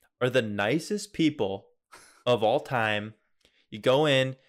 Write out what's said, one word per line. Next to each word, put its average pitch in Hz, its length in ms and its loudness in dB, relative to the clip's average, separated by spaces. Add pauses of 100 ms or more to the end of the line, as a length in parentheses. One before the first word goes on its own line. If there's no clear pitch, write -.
(200)
are 127 100 0
the 123 120 2
nicest 113 720 -4
people 117 540 -2 (580)
of 120 180 2
all 113 180 2
time. 110 540 -2 (560)
You 107 100 -12
go 135 260 4
in, 131 300 2 (120)